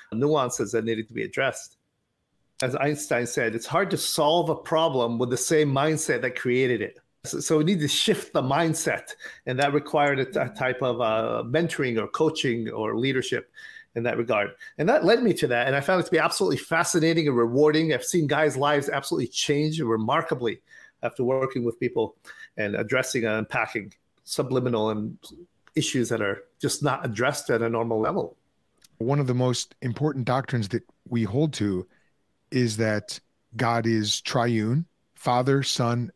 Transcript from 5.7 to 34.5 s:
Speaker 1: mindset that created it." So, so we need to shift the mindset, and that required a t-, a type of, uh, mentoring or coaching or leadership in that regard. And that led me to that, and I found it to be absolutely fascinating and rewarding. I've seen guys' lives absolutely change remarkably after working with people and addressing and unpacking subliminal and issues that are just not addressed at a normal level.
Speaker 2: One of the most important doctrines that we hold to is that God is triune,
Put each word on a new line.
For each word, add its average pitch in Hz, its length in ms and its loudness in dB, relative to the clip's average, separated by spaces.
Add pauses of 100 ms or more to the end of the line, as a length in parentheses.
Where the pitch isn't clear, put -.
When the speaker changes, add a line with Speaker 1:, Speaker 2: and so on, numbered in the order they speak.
Speaker 1:
mindset 143 520 0
that 127 140 -4
created 123 440 2
it." - 180 -6 (260)
So, 147 160 -8
so 156 180 2
we 151 60 4
need 175 160 2
to 147 80 0
shift - 440 0
the 156 80 2
mindset, 147 720 0 (300)
and 127 140 -4
that 143 160 2
required 147 460 2
a 131 40 0
t-, - 160 -2
a 123 80 0
type 127 320 -2
of, 123 220 0
uh, 113 420 0
mentoring 131 560 0
or 104 80 -2
coaching 135 640 0
or 110 260 -4
leadership 127 540 -2 (440)
in 117 100 -4
that 117 120 0
regard. 110 340 0 (280)
And 151 100 2
that 226 160 4
led 233 180 4
me 208 120 4
to - 140 0
that, 120 180 2
and 135 100 2
I 143 40 0
found 180 200 2
it 170 40 -2
to - 60 -12
be 165 80 4
absolutely 165 400 2
fascinating 165 720 2
and 127 80 2
rewarding. 151 560 4
I've 123 120 -2
seen 160 220 2
guys' 147 300 2
lives 143 320 2
absolutely 143 400 -2
change 156 520 0
remarkably 120 800 0 (420)
after 123 220 -4
working 131 400 0
with 117 140 -4
people 127 380 -2 (400)
and 104 180 -2
addressing 117 500 -2
and 107 100 0
unpacking 110 580 -4 (320)
subliminal 123 680 0
and 107 260 -6 (580)
issues - 340 0
that 113 120 -2
are 101 240 -2 (160)
just - 220 -2
not 139 220 0
addressed 127 460 -2
at 113 120 2
a 117 60 0
normal 113 320 0
level. 131 360 -4 (640)
Speaker 2:
One 135 220 0
of 135 60 0
the 123 80 0
most 127 480 0
important 135 420 -2
doctrines 123 440 0
that 120 140 -2 (260)
we 117 160 0
hold 131 300 0
to 98 320 -2 (640)
is 123 260 0
that 107 420 -2 (380)
God 117 300 2
is 110 340 2
triune, 120 640 0 (300)